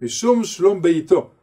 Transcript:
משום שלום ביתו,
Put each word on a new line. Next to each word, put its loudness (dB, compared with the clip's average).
משום -2
שלום -2
ביתו, 0